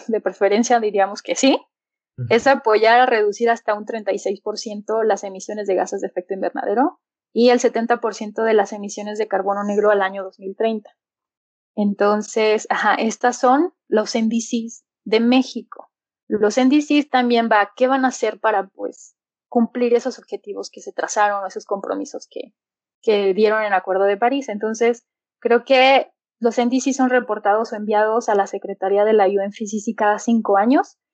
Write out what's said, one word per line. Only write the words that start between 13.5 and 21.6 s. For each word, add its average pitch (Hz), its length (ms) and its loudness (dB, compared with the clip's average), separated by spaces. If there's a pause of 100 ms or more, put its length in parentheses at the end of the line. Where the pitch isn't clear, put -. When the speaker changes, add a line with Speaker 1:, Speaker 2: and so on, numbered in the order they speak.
Speaker 1:
los 214 280 0
N 226 140 0
D 226 80 -2
Cs 233 460 -8 (200)
de 220 160 2
México. 240 720 0 (360)
Los 208 300 0
N 262 180 4
D 302 60 4
Cs 294 280 0
también 240 420 2
va, 202 240 2
¿qué 254 120 0
van 262 160 0
a 262 40 4
hacer 220 320 -4
para, 202 300 0
pues, - 460 -14 (320)
cumplir 240 460 0
esos 240 240 0
objetivos 196 540 -12
que - 100 -20
se 196 100 -14
trazaron, 208 540 -2
esos 190 200 -12